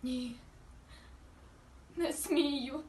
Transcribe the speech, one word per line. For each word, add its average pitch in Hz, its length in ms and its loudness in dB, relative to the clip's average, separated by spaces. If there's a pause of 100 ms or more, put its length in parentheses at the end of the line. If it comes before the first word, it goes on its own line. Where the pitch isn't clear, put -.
Ні, 254 340 0 (1600)
не 339 160 4
смію. 285 760 4